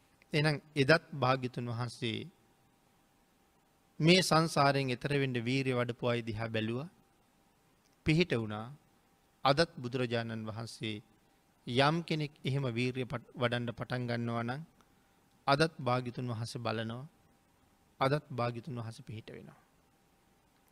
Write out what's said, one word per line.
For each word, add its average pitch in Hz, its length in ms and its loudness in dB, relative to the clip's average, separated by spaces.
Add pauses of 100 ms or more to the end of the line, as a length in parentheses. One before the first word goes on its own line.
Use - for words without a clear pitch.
(340)
එහෙනම් 151 240 4 (140)
එදත් 147 400 4
භාග්‍යතුන් 127 560 0
වහන්සේ 117 520 -4 (1800)
මේ 175 220 8
සංසාරයෙන් 139 680 4
එතර 131 240 -2
වෙන්න 135 260 0
වීරිය 127 360 0
වඩපු 120 300 -2
අය 120 160 2
දිහා 113 280 -4
බැලුවා, 113 400 -4 (1160)
පිහිට 165 280 4
වුණා. 110 340 -4 (800)
අදත් 143 280 4
බුදුරජාණන් 117 720 -4
වහන්සේ 110 520 -8 (680)
යම් 135 360 4
කෙනෙක් 151 360 -4
එහෙම 139 300 -2
වීරිය 123 360 -2
පට-, 120 280 -10
වඩන්න 120 380 -2
පටන් 123 340 -6
ගන්නවා 117 380 -2
නම්, 127 180 -6 (880)
අදත් 147 300 4
භාග්‍යතුන් 123 520 -2
වහන්සේ 117 320 -6
බලනවා, 113 440 -4 (920)
අදත් 139 300 2
භාග්‍යතුන් 120 460 -4
වහන්සේ 113 320 -10
පිහිට 107 220 -12
වෙනවා. - 300 -18 (1120)